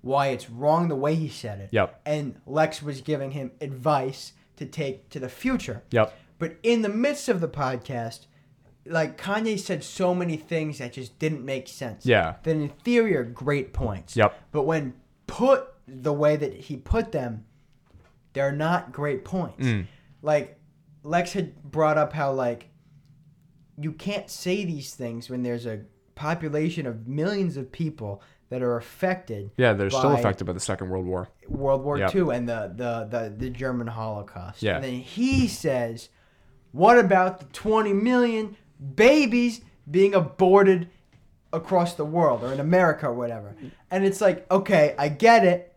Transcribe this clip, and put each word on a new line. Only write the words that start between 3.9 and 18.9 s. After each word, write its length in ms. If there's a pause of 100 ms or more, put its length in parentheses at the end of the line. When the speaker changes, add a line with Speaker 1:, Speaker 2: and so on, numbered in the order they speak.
Speaker 1:
to 80
take 460
to 80
the 100
future. 640
Speaker 2:
Yep. 260 (220)
Speaker 1:
But 240
in 180
the 80
midst 400
of 100
the 80
podcast, 760 (640)
like, 340
Kanye 380
said 240
so 320
many 220
things 420
that 140
just 260
didn't 260
make 220
sense. 360
Speaker 2:
Yeah. 380
Speaker 1:
That 140
in 140
theory 460
are 80
great 500
points. 420
Speaker 2:
Yep. 200 (160)
Speaker 1:
But 120
when 320 (320)
put 400 (200)
the 260
way 220
that 180
he 240
put 340
them, 340 (880)
they're 180
not 400